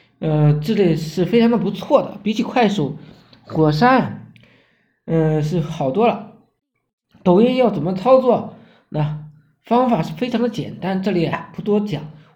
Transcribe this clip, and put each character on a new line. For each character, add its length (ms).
呃， 340
质 220
量 200
是 300
非 160
常 100
的 60
不 120
错 320
的， 220
比 100
起 80
快 280
手、 280
火 260
山， 640
呃， 360
是 180
好 320
多 160
了。 240
抖 200
音 160
要 120
怎 140
么 100
操 280
作？ 340
那 360
方 260
法 140
是 100
非 160
常 120
的 80
简 300
单， 220
这 80
里 160
啊 300
不 80
多 160
讲， 320